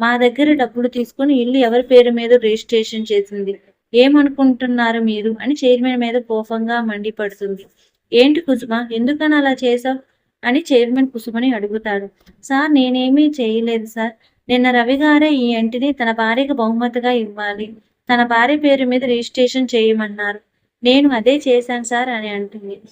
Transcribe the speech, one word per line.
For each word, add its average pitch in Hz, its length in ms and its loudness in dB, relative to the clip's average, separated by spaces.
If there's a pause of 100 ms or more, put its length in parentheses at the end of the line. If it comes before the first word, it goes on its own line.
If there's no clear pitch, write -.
మా 233 160 2
దగ్గర 247 360 2
డబ్బులు 240 360 0
తీసుకుని 254 520 -2
ఇల్లు 247 160 -2
ఎవరి 240 260 2
పేరు 247 280 6
మీద 233 220 0
రిజిస్ట్రేషన్ 220 800 0
చేసింది, 202 480 -4 (340)
ఏమనుకుంటున్నారు 254 1040 2
మీరు?" 220 400 -2
అని 247 140 -2 (100)
చైర్మన్ 247 320 2
మీద 233 180 -2
కోపంగా 226 640 -4
మండిపడుతుంది. 208 840 -8 (480)
"ఏంటి 285 280 4
కుసుమ, 240 520 -4
ఎందుకని 294 420 0
అలా 277 300 0
చేశావు?" 247 340 -2 (460)
అని 254 280 0
చైర్మన్ 247 360 2
కుసుమని 240 460 -4
అడుగుతాడు. 208 540 -6 (360)
"సార్, 285 280 0
నేనేమీ 262 560 2
చేయలేదు 226 580 -2
సార్. 226 260 -6 (360)
నిన్న 247 220 2
రవి 247 260 2
గారే 302 340 4
ఈ 247 240 0
ఇంటిని 233 380 -2
తన 233 180 -4
భార్యకు 233 420 -2
బహుమతిగా 240 580 -2
ఇవ్వాలి, 208 560 -4 (460)
తన 240 140 2
భార్య 240 300 2
పేరు 277 300 2
మీద 247 180 0
రిజిస్ట్రేషన్ 247 680 0
చేయమన్నారు, 214 680 -2 (420)
నేను 269 260 4
అదే 247 280 2 (120)
చేశాను 240 340 0
సార్" 240 260 -4
అని 220 200 -6
అంటుంది. 202 520 -10 (120)